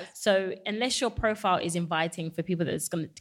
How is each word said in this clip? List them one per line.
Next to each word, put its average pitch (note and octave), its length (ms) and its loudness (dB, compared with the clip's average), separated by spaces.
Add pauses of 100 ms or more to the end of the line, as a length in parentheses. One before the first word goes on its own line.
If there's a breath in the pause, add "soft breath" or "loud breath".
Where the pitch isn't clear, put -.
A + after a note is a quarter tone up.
(140)
So F#3+ 400 2 (120)
unless A3+ 360 0
your A#3+ 80 2
profile G#3+ 480 2
is E3+ 180 -2
inviting E3 560 -2
for E3+ 120 -4
people F3 220 0
that's D#3+ 220 -2
gonna, D#3+ 200 -4 (140)